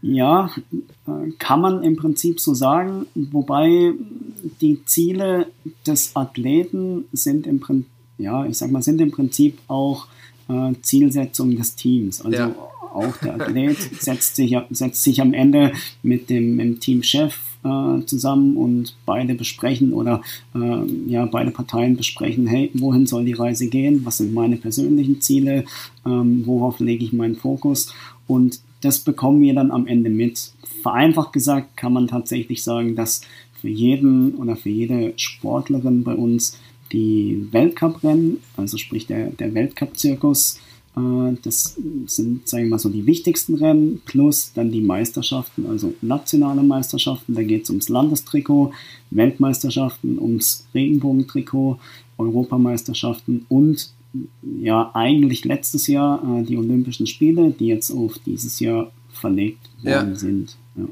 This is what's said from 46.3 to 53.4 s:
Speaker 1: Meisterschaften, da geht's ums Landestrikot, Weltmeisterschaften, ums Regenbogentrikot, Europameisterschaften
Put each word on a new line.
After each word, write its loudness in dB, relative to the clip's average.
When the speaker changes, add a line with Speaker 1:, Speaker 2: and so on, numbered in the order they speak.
Speaker 1:
Meisterschaften, 0
da -2
geht's -2
ums -4
Landestrikot, 2
Weltmeisterschaften, 0
ums -2
Regenbogentrikot, 0
Europameisterschaften -2